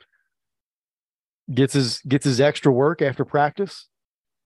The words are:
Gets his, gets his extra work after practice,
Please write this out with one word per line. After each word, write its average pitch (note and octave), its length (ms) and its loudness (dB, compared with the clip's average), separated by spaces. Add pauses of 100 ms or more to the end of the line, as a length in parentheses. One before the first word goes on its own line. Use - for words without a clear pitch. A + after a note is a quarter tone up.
(1500)
Gets B2+ 220 0
his, B2+ 280 -2
gets C3 220 0
his C3 160 2
extra D3 320 2
work C#3+ 300 0
after C3+ 220 -2
practice, D3 640 -4 (580)